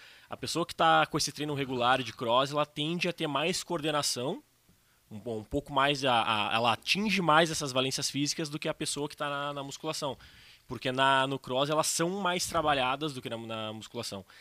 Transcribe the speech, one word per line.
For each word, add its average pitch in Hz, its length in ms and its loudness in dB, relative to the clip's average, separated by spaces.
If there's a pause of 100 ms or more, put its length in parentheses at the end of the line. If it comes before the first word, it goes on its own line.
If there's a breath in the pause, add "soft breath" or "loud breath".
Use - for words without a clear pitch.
(280 loud breath)
A 113 80 -10
pessoa 156 300 -4
que - 80 -14
tá 160 320 6
com - 100 -6
esse 147 160 0
treino 147 220 -6
regular 131 480 2
de 113 100 -8
cross, 127 380 2
ela 147 160 0
tende 165 420 -4
a 170 40 -2
ter 160 160 -4
mais 151 340 -2
coordenação, 151 800 -2 (680 soft breath)
um, 110 60 -14 (140)
um 107 140 -6
pouco 143 280 -4
mais, 139 320 4
a, 113 460 4
a, - 40 0
ela 117 180 4
atinge 190 500 0
mais 160 280 6
essas 151 220 -4
valências 131 380 0
físicas 143 380 -2
do 147 100 -10
que - 100 -4
a 156 60 -4
pessoa 147 340 -4
que - 80 -12
tá 147 140 -4
na, 143 240 -4
na 143 80 -8
musculação. 139 560 -6 (480 loud breath)
Porque 123 240 -4
na, 135 360 4
no 135 120 -4
cross 131 320 0
elas 156 160 2
são 170 220 0 (120)
mais 180 260 -2
trabalhadas 143 680 0
do 127 80 -8
que 143 80 -8
na, 117 60 -6
na 113 360 -8
musculação. 107 520 -10 (160 loud breath)